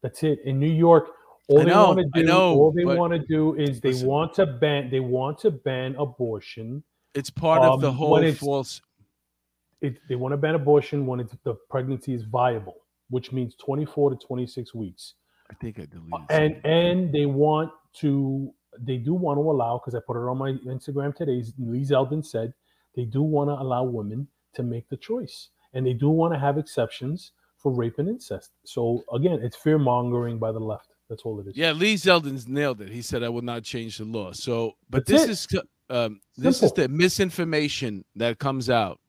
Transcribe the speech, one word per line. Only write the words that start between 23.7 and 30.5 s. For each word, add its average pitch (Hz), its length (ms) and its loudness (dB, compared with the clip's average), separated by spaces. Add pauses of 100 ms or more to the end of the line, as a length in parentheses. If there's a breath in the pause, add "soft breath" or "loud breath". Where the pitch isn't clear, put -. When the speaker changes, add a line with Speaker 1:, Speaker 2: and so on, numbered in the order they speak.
Speaker 1:
women 117 440 -6 (260)
to - 80 -8
make 120 260 -6
the 135 80 -10
choice. - 520 -10 (240)
And 131 140 -4
they 127 60 0
do 123 180 0
wanna 165 280 0
have 139 200 0
exceptions 139 760 -6 (240)
for 139 160 -2
rape 117 260 -4
and 151 100 -2
incest. 214 440 -10 (120)
So 117 380 -2 (100)
again, 156 300 0
it's 120 140 -8
fear 156 220 2
mongering 123 600 0
by 110 140 -2